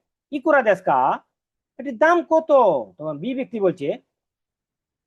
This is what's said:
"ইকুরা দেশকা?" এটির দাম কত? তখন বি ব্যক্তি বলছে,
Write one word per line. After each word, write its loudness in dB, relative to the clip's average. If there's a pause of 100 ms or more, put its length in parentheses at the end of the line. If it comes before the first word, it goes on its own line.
(320)
"ইকুরা 0
দেশকা?" 0 (800)
এটির -12
দাম 4
কত? 0 (460)
তখন -10
বি -10
ব্যক্তি -8
বলছে, -2 (1160)